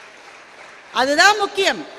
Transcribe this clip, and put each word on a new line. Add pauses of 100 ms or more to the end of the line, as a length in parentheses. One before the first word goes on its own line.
(920)
அதுதான்
முக்கியம். (140)